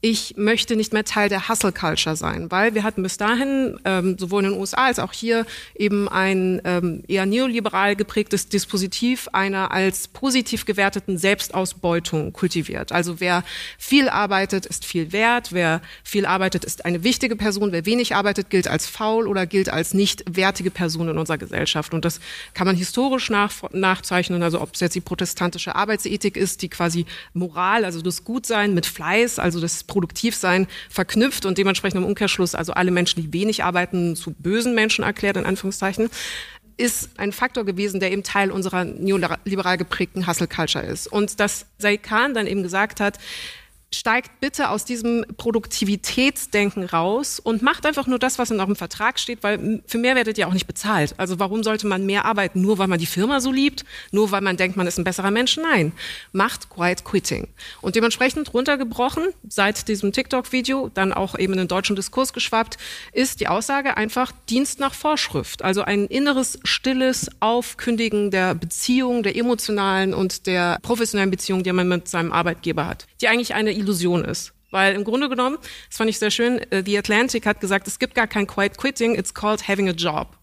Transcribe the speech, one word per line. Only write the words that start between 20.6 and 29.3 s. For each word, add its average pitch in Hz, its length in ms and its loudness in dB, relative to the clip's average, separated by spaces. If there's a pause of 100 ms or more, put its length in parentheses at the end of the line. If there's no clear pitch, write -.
Person 165 380 -2
in 156 80 -2
unserer 160 220 0
Gesellschaft. - 560 -2
Und 156 100 0
das 170 160 -2 (320)
kann 180 140 0
man 190 100 4
historisch 247 540 0
nach-, 208 420 0
nachzeichnen, 185 680 0
also 170 180 2
ob - 140 -8
es - 60 -6
jetzt 175 140 0
die 185 60 -2
protestantische 175 760 -4
Arbeitsethik 208 600 0
ist, - 240 -2
die 180 80 -6
quasi 170 380 0 (260)
Moral, 180 540 2
also 165 160 -6
das 175 220 -4
Gutsein 220 500 0
mit 170 100 2
Fleiß, 202 540 0